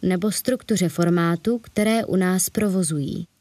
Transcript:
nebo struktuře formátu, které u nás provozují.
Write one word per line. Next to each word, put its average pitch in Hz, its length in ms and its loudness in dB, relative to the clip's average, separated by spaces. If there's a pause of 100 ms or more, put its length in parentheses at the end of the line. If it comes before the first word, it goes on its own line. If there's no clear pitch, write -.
nebo 185 280 0
struktuře 196 580 -2
formátu, 170 680 2
které 220 460 0
u - 120 -2
nás 185 340 0
provozují. 170 760 -2 (140)